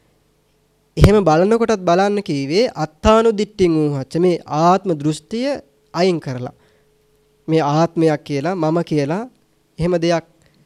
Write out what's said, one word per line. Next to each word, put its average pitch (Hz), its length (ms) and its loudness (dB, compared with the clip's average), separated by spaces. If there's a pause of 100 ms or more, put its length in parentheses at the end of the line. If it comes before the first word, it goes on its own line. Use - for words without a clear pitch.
(960)
එහෙම 202 240 6
බලනකොටත් 202 640 2
බලන්න 196 400 0
කීවේ 147 420 -2 (100)
අත්තානු 220 580 2
දිට්ඨින් 196 440 0
ඌහච්ච 143 420 -2
මේ 175 200 2 (180)
ආත්ම 180 360 2
දෘෂ්ටිය 156 560 -6 (460)
අයින් 175 260 0
කරලා. 127 340 -10 (920)
මේ 160 220 2
ආත්මයක් 160 520 0
කියලා 147 340 -4
මම 160 260 0
කියලා 156 400 -4 (560)
එහෙම 180 180 -2
දෙයක් 165 300 -2 (400)